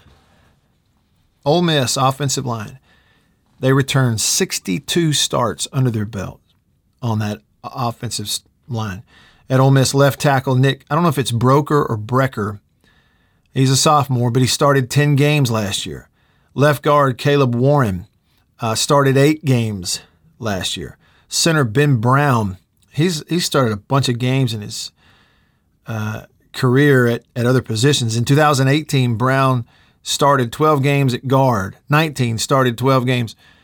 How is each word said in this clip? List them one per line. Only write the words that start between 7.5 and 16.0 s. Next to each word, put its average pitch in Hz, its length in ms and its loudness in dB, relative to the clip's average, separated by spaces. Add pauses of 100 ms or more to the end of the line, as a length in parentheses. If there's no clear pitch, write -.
o-, 127 260 -8
offensive 110 360 -10
s-, - 180 -8 (240)
line. 110 360 -8 (480)
At 131 80 4
Ole 135 100 4
Miss, 135 240 2
left 139 260 2
tackle 135 360 0
Nick, 135 340 0
I 147 60 -2
don't 170 80 0
know 175 60 2
if 147 100 -2
it's 117 120 -4
Broker 143 540 2
or 117 100 -4
Brecker. 107 640 -4 (960)
He's 131 160 2
a 135 80 2
sophomore, 131 540 2
but 127 100 2
he 127 60 4
started 139 420 2
ten 147 260 2
games 143 360 2
last 104 340 -4
year. 67 240 -14 (460)